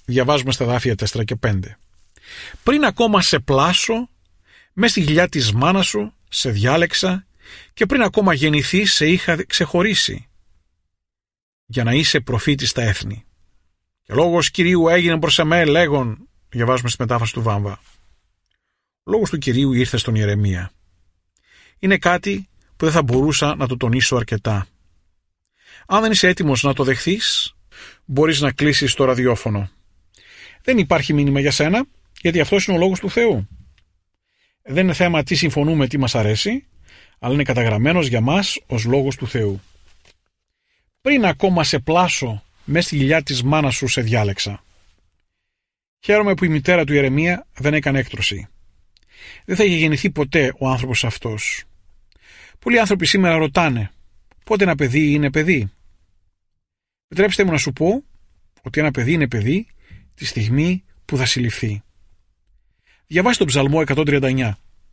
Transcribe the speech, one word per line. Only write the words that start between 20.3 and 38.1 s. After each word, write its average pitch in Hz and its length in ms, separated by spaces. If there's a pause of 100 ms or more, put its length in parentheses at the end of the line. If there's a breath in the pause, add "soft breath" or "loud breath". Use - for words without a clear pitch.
Είναι 190 180
κάτι 185 520 (260)
που - 100
δεν 156 80
θα 160 100
μπορούσα 143 520
να 143 120
το 123 100
τονίσω 127 380
αρκετά. 110 520 (1200 soft breath)
Αν 202 140
δεν 220 100
είσαι 190 160
έτοιμος 151 360
να 139 100
το 143 100
δεχθείς, 156 720 (500 loud breath)
μπορείς 147 340
να 139 120
κλείσεις 143 420
το 139 120
ραδιόφωνο. 120 640 (920 loud breath)
Δεν 254 140
υπάρχει 165 360
μήνυμα 143 260
για 139 120
σένα, 180 340 (360)
γιατί 170 180
αυτός 185 260
είναι 185 120
ο - 20
λόγος 185 200
του 196 100
Θεού. 190 380 (1160)
Δεν 147 200
είναι 185 100
θέμα 170 300
τι 170 120
συμφωνούμε, 151 520
τι 131 100
μας 131 180
αρέσει, 113 500 (540 soft breath)
αλλά 120 140
είναι 143 100
καταγραμμένος 127 640
για 117 140